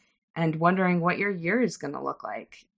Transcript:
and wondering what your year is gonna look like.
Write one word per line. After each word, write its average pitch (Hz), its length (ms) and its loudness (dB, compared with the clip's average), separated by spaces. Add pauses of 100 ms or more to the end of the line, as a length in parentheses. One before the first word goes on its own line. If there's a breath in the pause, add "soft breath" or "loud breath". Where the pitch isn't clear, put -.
(360)
and 160 200 2
wondering 180 460 4
what 175 180 2
your 202 120 0
year 185 300 0
is 202 160 0
gonna 143 260 -8
look 139 200 -6
like. - 420 -12 (120)